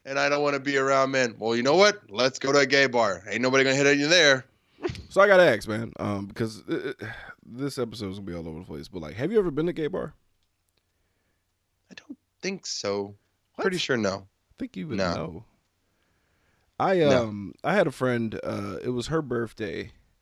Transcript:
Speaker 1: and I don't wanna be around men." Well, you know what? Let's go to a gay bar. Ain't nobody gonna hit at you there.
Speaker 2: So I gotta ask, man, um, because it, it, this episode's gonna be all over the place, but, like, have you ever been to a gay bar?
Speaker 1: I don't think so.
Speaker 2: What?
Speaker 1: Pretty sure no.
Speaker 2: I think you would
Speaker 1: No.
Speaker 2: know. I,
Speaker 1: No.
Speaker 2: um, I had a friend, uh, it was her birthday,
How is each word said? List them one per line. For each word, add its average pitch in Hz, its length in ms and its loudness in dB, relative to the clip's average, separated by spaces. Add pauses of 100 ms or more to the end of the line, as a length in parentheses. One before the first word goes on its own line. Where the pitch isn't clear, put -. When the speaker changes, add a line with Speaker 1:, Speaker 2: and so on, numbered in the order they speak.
Speaker 1:
and 139 140 -4
I 143 100 2
don't 143 140 2
wanna 143 180 0
be 139 160 -2
around 135 360 4
men." 123 260 0
Well, 113 180 0
you 120 60 0
know 143 140 4
what? 202 340 6
Let's 123 280 0
go 135 140 0
to 143 60 6
a 139 80 6
gay 135 200 6
bar. 110 440 2
Ain't 110 100 -2
nobody 131 240 4
gonna 135 120 2
hit 139 100 4
at 143 100 6
you 143 120 0
there. 151 360 6 (640)
Speaker 2:
So 196 140 2
I 202 40 8
gotta 185 180 8
ask, 113 220 2
man, 107 320 -6
um, 101 280 -6
because 110 320 -6 (100)
it, 139 320 -6
it, 107 80 -10 (380)
this 131 320 -8
episode's 107 400 -6
gonna 98 120 -12
be 85 60 -8
all 85 100 -10
over 80 120 -10
the - 80 -14
place, 78 220 -12
but, 92 120 -12
like, 78 140 -12
have 139 180 -6
you 233 60 2
ever 180 120 2
been 147 160 -2
to 175 40 -2
a - 20 -4
gay 156 140 -6
bar? - 260 -8 (1800)
Speaker 1:
I - 40 -20
don't - 240 -20 (240)
think 190 240 -8
so. 101 480 -6 (400)
Speaker 2:
What? 247 80 -8
Speaker 1:
Pretty 180 160 -2
sure 139 180 -2
no. 98 300 -2 (240)
Speaker 2:
I - 80 -20
think - 180 -12
you 180 120 -10
would 101 100 -6
Speaker 1:
No. 90 160 -2
Speaker 2:
know. 87 300 -10 (1300)
I, 185 200 2
Speaker 1:
No. 135 240 4
Speaker 2:
um, 104 400 -8
I 160 120 -2
had 196 120 2
a 135 60 -2
friend, 117 520 -2
uh, 101 380 -6
it 123 80 -4
was 123 160 -4
her 160 160 -2
birthday, 113 720 -6 (300)